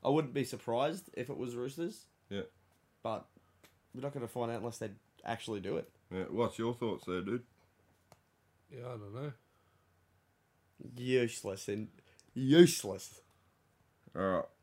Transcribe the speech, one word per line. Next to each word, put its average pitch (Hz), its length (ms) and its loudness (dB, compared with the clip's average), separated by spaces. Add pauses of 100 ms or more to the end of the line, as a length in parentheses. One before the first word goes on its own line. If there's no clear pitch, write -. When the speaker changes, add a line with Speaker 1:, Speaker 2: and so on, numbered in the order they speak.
Speaker 1:
I - 60 2
wouldn't 143 240 2
be 143 100 0
surprised 135 680 -4
if 120 160 -6
it 139 80 -8
was 120 180 -6
Roosters. 139 500 -8 (240)
Speaker 2:
Yeah. 98 120 -6 (640)
Speaker 1:
But 113 220 -6 (680)
we're 127 80 -10
not 143 120 -6
gonna 123 140 -6
find 117 240 -4
out 117 80 -6
unless 110 200 -8
they 110 120 -8 (340)
actually 113 340 -6
do 90 180 -4
it. - 120 -6 (200)
Speaker 2:
Yeah. 92 200 -4
What's 110 280 -2
your 117 160 -2
thoughts 113 320 -4
there, 90 160 -2
dude? 107 220 -4 (1300)
Speaker 3:
Yeah, 123 160 -12
I 123 40 -8
don't 104 220 -10
know. 135 180 -6 (1700)
Speaker 1:
Useless 120 720 2
and 107 180 -4 (460)
useless. 131 880 6 (920)
Speaker 2:
All - 60 -2
right. 95 220 2 (200)